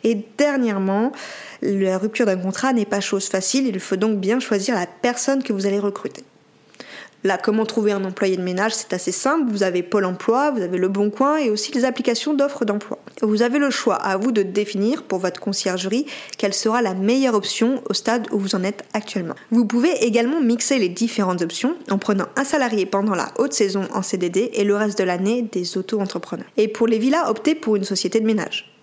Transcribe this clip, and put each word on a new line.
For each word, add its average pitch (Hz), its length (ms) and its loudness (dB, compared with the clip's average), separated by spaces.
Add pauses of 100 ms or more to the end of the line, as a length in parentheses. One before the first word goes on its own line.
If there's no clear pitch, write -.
Et 226 120 4 (220)
dernièrement, 226 720 2 (520)
la 196 340 2
rupture 214 300 0
d'un 190 100 2
contrat 190 340 -2
n'est 226 140 2
pas 202 160 -2
chose 196 260 -2
facile, 226 400 0
il 190 120 -2
faut - 180 -2
donc 208 220 0
bien 208 200 2
choisir 220 360 0
la 185 100 0
personne 254 560 0
que 247 100 -4
vous 196 140 0
allez 202 140 2
recruter. - 440 -6 (1000)
Là, 196 120 2
comment 220 280 2
trouver 208 280 0
un 196 100 -2
employé 190 320 0
de 185 60 -4
ménage, 185 340 0
c'est - 160 -6
assez 180 220 -2
simple. 285 360 2
Vous 208 140 0
avez 180 180 2
Pôle 196 220 0
emploi, 226 480 0
vous 240 100 -2
avez 180 160 -2
Le 185 120 2
Bon 202 200 2
Coin 277 280 2
et 277 120 2
aussi 208 220 -2
les 247 140 2
applications 254 480 0
d'offres 277 320 0
d'emploi. 208 340 -4 (220)
Vous 214 200 2
avez 240 180 2
le 285 100 2
choix, 233 260 0
à 190 220 0
vous 233 160 0
de 208 100 2
définir 208 600 0
pour 190 160 -2
votre 180 200 -4
conciergerie 190 680 -2 (320)
quelle 202 160 0
sera 226 280 0
la 190 120 0
meilleure 233 420 2
option 226 540 0
au 196 40 -2
stade 226 400 -2
où 214 60 2
vous 196 160 -2
en 185 100 0
êtes 202 180 -6 (100)
actuellement. 196 420 -6 (160)
Vous 233 120 4
pouvez 240 280 2 (100)
également 240 400 2
mixer 240 380 2
les 185 100 2
différentes 185 520 0
options 240 360 -2 (120)
en 196 80 2
prenant 196 380 0
un 269 80 0
salarié 240 420 0
pendant 196 300 0
la - 220 -2
haute 277 160 0
saison 196 400 0
en 190 80 -2
C 190 160 -4
D 180 120 0
D 190 260 0
et 202 100 2
le 202 100 2
reste 208 240 0
de 190 60 4
l'année 190 380 0
des 185 340 -4
auto-entrepreneurs. 190 720 -4 (100)
Et 214 100 4
pour 220 200 0
les 226 120 2
villas, 285 300 2
optez 294 260 2
pour 220 220 0
une 196 80 0
société 185 340 0
de 220 60 0
ménage. - 440 -2 (140)